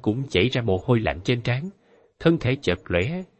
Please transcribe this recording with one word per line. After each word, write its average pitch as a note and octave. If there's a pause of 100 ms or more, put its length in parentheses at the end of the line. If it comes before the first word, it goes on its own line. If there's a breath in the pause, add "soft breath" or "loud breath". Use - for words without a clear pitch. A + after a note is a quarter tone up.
cũng B2
chảy G2
ra B2+
mồ F#2+
hôi A#2+
lạnh E2
trên B2
trán. C3 (500 soft breath)
Thân E3
thể B2+
chợt F2
lóe, C3 (160)